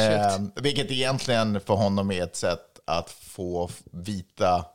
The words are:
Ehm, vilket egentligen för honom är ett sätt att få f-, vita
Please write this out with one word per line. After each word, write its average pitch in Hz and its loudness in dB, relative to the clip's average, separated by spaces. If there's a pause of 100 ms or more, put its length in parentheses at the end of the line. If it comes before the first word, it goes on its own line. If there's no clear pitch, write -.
Ehm, 104 2
vilket 139 -2
egentligen 123 0
för - 0
honom 98 2
är 90 0
ett 85 -6
sätt - -4
att 85 -2
få 87 -6
f-, - -12 (100)
vita 92 -2